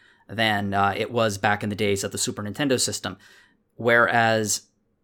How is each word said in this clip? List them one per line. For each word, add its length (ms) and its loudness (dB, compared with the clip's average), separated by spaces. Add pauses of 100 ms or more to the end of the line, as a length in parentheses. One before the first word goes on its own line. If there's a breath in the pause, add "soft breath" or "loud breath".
(280 soft breath)
than, 460 -2
uh, 220 2
it 160 -4
was 260 0
back 260 0
in 60 -4
the 60 -6
days 280 0
of 80 -4
the 60 -8
Super 260 -6
Nintendo 360 0
system. 380 -6 (580 soft breath)
Whereas 880 2 (400)